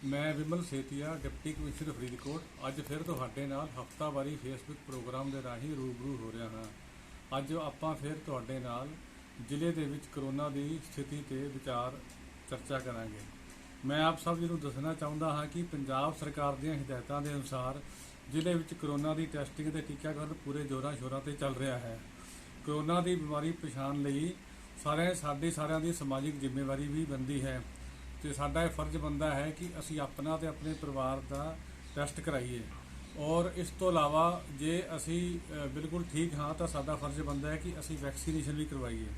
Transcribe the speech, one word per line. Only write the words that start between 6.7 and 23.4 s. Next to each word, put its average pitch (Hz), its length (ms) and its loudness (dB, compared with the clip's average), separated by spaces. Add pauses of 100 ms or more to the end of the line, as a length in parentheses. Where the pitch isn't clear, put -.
ਅੱਜ 139 160 0
ਆਪਾਂ 156 420 0
ਫਿਰ 143 200 -2 (100)
ਤੁਹਾਡੇ 127 340 -2
ਨਾਲ 123 280 -2 (600)
ਜ਼ਿਲ੍ਹੇ 151 240 4
ਦੇ 160 140 2
ਵਿੱਚ 139 260 -2
ਕਰੋਨਾ 139 380 0
ਦੀ 143 300 0 (120)
ਸਥਿਤੀ 143 380 -4
ਤੇ 139 60 -2
ਵਿਚਾਰ 131 640 -2 (500)
ਚਰਚਾ 131 300 -2
ਕਰਾਂਗੇ। 113 400 -4 (680)
ਮੈਂ 147 180 6
ਆਪ 160 160 6
ਸਭ 170 200 2
ਜੀ 170 60 2
ਨੂੰ 165 140 2
ਦੱਸਣਾ 143 340 0
ਚਾਹੁੰਦਾ 151 400 2
ਹਾਂ 151 140 2
ਕਿ 170 160 -2
ਪੰਜਾਬ 139 520 2
ਸਰਕਾਰ 143 400 0
ਦੀਆਂ 147 200 0
ਹਦਾਇਤਾਂ 135 460 -2
ਦੇ 147 80 0
ਅਨੁਸਾਰ 135 520 -2 (500)
ਜ਼ਿਲ੍ਹੇ 160 220 4
ਵਿੱਚ 165 200 2
ਕਰੋਨਾ 151 400 2
ਦੀ 160 120 2
ਟੈਸਟਿੰਗ 151 460 -2
ਤੇ 151 100 0
ਟੀਕਾਕਰਨ 151 520 -2
ਪੂਰੇ 143 300 -2
ਜ਼ੋਰਾਂ 135 340 0
ਸ਼ੋਰਾਂ 131 240 -2
ਤੇ 147 100 -2
ਚੱਲ 139 240 0
ਰਿਹਾ 131 240 2
ਹੈ। 113 200 -6 (680)
ਕਰੋਨਾ 151 360 4
ਦੀ 180 140 6
ਬਿਮਾਰੀ 151 360 2